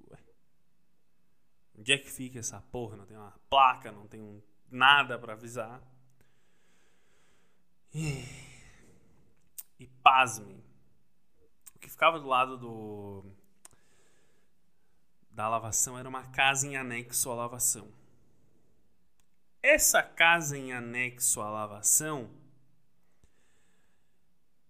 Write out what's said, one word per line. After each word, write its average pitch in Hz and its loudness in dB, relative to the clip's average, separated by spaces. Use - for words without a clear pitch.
ué, - -20
onde 107 0
é 139 6
que 139 -16
fica 127 -12
essa 104 -10
porra? 110 -8
Não 101 -20
tem 107 -20
uma 104 -20
placa, 127 6
não 104 -18
tem 110 -16
um, 104 -16
nada 127 6
pra 117 -12
avisar. 117 -10
E, 147 -4
e 123 -18
pasmem, 110 2
o - -20
que - -18
ficava 160 2
do 139 -10
lado 131 0
do, 104 -12
da 107 -2
lavação 113 -2
era 127 -12
uma 131 -10
casa 135 2
em 139 -6
anexo 123 -4
à 120 -6
lavação. 117 -4
Essa 269 6
casa 165 2
em 131 -8
anexo 123 -2
à 107 -4
lavação 107 -2